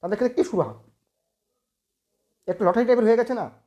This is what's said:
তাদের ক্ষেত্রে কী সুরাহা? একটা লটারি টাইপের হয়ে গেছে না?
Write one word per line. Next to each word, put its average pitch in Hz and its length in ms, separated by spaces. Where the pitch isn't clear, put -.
তাদের 190 160
ক্ষেত্রে 240 260
কী - 60
সুরাহা? 139 240
একটা 180 180
লটারি 220 200
টাইপের 240 200
হয়ে 226 120
গেছে 240 160
না? 214 120